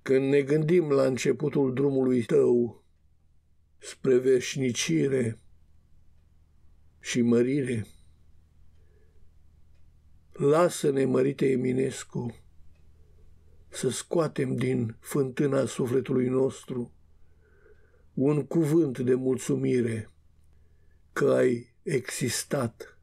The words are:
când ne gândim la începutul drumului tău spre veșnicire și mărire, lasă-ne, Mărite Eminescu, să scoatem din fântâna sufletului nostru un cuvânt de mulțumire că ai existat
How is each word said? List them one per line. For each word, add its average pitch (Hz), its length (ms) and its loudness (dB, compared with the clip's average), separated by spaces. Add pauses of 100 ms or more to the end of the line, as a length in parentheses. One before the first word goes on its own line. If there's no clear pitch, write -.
când 135 280 2
ne 143 120 4
gândim 156 480 2
la 139 160 4
începutul 131 680 0
drumului 131 500 2
tău 123 600 2 (920)
spre - 400 0
veșnicire 131 1200 0 (1600)
și - 220 -2
mărire, 120 640 0 (2500)
lasă-ne, 147 760 2
Mărite 135 440 0
Eminescu, 127 960 -4 (1300)
să - 140 -2
scoatem 135 680 -2
din 123 440 -2
fântâna 135 680 0
sufletului 127 600 -2
nostru 127 680 -4 (1200)
un 143 320 0
cuvânt 151 540 0
de 127 140 0
mulțumire 127 960 -2 (1040)
că 139 200 2
ai 127 400 0 (100)
existat - 1200 -6